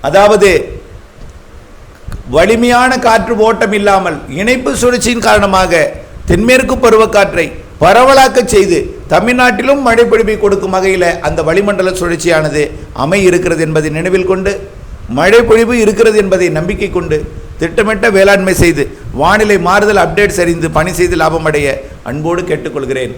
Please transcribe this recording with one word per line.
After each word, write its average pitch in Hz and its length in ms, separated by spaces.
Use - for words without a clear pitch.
அதாவது 202 420
வலிமையான 240 560
காற்று 226 280
ஓட்டம் 220 340
இல்லாமல் 190 380
இணைப்பு 254 300
சுழற்சியின் 240 460
காரணமாக 190 540
தென்மேற்கு 254 540
பருவக்காற்றை 208 640
பரவலாக்க 254 560
செய்து 175 240
தமிழ்நாட்டிலும் 247 760
மழை 233 240
பொழிவை 220 260
கொடுக்கும் 190 380
வகையில 190 300
அந்த 165 200
வளிமண்டல 190 440
சுழற்சியானது 156 600
அமைய 180 260
இருக்கிறது 170 380
என்பதை 156 300
நினைவில் 180 340
கொண்டு, 190 220
மழை 202 320
பொழிவு 226 260
இருக்கிறது 214 380
என்பதை 185 240
நம்பிக்கை 185 320
கொண்டு 156 280
திட்டமிட்ட 202 460
வேளாண்மை 190 460
செய்து 156 220
வானிலை 208 340
மாறுதல் 202 380
அப்டேட்ஸ் 175 400
அறிந்து 165 320
பணி 170 240
செய்து 175 220
லாபம் 160 280
அடைய 143 240
அன்போடு 165 400
கேட்டுக்கொள்கிறேன். 131 680